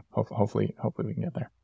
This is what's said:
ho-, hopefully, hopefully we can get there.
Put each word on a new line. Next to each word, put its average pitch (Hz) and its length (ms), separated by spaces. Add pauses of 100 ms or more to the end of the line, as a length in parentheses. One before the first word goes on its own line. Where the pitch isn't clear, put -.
(120)
ho-, 110 180
hopefully, 107 500
hopefully 110 280
we 110 60
can 113 100
get - 100
there. - 180 (120)